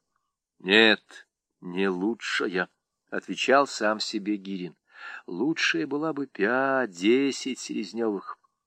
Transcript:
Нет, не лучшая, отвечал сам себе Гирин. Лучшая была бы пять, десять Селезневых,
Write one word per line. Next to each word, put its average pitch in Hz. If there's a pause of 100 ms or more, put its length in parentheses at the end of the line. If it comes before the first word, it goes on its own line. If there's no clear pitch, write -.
(600)
Нет, 104 (360)
не 92
лучшая, 95 (400)
отвечал 127
сам 107
себе 104
Гирин. 95 (500)
Лучшая 151
была 147
бы 139
пять, 127
десять 123
Селезневых, 110 (280)